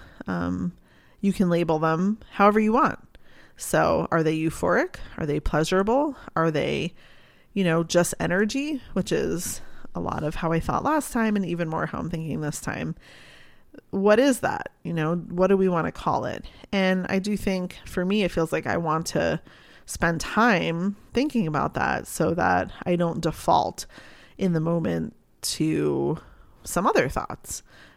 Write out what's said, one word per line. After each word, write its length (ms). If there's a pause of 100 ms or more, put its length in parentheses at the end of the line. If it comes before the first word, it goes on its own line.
(260)
Um, 460 (480)
you 140
can 160
label 280
them 400 (120)
however 280
you 140
want. 260 (600)
So 520
are 120
they 160
euphoric? 580 (220)
Are 80
they 120
pleasurable? 800 (180)
Are 160
they, 440 (580)
you 100
know, 220
just 340
energy, 640 (140)
which 180
is 480 (360)
a 40
lot 220
of 140
how 160
I 80
thought 240
last 280
time 220
and 100
even 240
more 180
how 120
I'm 120
thinking 320
this 180
time. 340 (960)
What 280
is 220
that? 300 (140)
You 80
know, 240
what 320
do 80
we 120
want 180
to 60
call 340
it? 180 (260)
And 380
I 100
do 180
think 500
for 180
me, 180
it 80
feels 220
like 140
I 100
want 320
to 320 (460)
spend 340
time 760 (160)
thinking 340
about 280
that 320
so 280
that 360 (140)
I 120
don't 240
default 640 (520)
in 140
the 80
moment 540 (260)
to 800 (460)
some 220
other 220
thoughts, 540 (340)